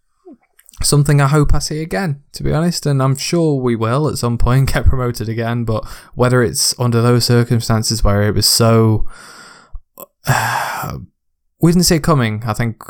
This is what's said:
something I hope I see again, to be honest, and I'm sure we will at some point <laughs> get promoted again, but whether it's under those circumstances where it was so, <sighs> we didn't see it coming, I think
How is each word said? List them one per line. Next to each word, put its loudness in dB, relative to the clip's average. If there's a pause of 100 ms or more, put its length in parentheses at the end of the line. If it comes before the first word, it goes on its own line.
(840)
something 2
I 4
hope 4
I 4
see -6
again, -6 (100)
to -12
be -2
honest, -2
and 0
I'm 0
sure 0
we 0
will -2
at -4
some -2
point 2
<laughs> -
get 0
promoted 0
again, -4
but -4 (300)
whether 2
it's -2
under 0
those 2
circumstances 0
where 2
it 0
was 0
so, 2 (1160)
<sighs> -2 (1300)
we 4
didn't 2
see 4
it -2
coming, 0
I -2
think -4